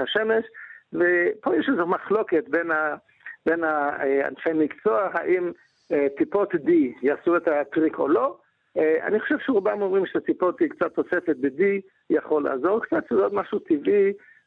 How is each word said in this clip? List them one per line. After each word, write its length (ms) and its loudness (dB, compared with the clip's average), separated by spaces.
השמש, 440 0
ופה 640 0
יש 160 0
איזו 140 0
מחלוקת 640 0
בין 220 0
ה-, 260 -2
בין 180 0
ה-, 260 0
אה, 280 2
אנשי 260 -4
מקצוע, 580 0
האם, 400 0
אה, 140 2
טיפות 360 0
D 160 0
יעשו 340 2
את 120 0
הטריק 500 0
או 100 0
לא. 280 2
אה, 280 2
אני 140 0
חושב 160 -2
שרובם 360 0
אומרים 240 0
שטיפות 560 -2
D, 60 2
קצת 260 -4
תוספת 460 -2
ב-D, 220 0
יכול 340 0
לעזור 380 0
קצת, 280 -2
שזה 120 2
עוד 120 0
משהו 240 -2
טבעי, 540 2